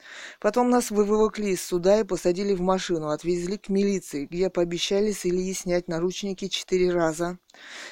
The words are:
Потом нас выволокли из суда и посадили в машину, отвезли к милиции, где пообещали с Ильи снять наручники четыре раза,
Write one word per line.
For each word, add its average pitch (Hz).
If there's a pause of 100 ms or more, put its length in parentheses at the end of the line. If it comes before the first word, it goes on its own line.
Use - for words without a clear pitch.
(400)
Потом 240
нас 247
выволокли 214
из 185
суда 185
и 226
посадили 190
в 175
машину, 180
отвезли 175
к -
милиции, 196
где 175
пообещали 180
с 185
Ильи 185
снять 175
наручники 185
четыре 180
раза, 170 (540)